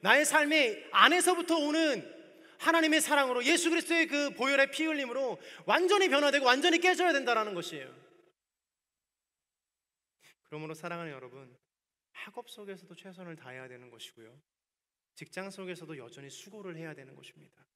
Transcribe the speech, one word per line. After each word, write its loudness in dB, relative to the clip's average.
나의 6
삶의 2
안에서부터 4
오는 0
하나님의 4
사랑으로, 0
예수 2
그리스도의 0
그 -2
보혈의 2
피 -4
흘림으로 -4
완전히 2
변화되고 2
완전히 4
깨져야 4
된다라는 0
것이에요. -10
그러므로 -14
사랑하는 -10
여러분, -20
학업 -18
속에서도 -18
최선을 -18
다해야 -16
되는 -20
것이고요, -20
직장 -14
속에서도 -14
여전히 -20
수고를 -18
해야 -14
되는 -20
것입니다. -20